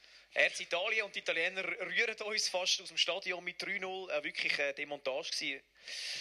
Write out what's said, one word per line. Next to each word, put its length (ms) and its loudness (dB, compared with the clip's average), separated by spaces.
Er 140 6
ist 140 -2
in 60 -8
Italien 380 2
und 100 -8
die 60 -6
Italiener 440 0
rühren 580 0
uns 260 2
fast 320 2
aus 80 -12
dem 80 -14
Stadion 460 2
mit 180 -6
drei 180 -4
null. 320 -4
Äh, 120 2
wirklich, 360 0
äh, 160 2
Demontage 560 -4
gewesen. 320 -4